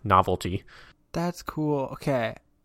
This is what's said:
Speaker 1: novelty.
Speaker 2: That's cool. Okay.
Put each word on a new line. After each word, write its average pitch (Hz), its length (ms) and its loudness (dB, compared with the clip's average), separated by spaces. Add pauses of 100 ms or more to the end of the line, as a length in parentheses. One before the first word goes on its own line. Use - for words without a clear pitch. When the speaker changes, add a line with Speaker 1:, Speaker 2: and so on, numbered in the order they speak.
Speaker 1:
novelty. 92 600 2 (480)
Speaker 2:
That's 175 300 -4
cool. 147 500 -2
Okay. 123 420 -2 (300)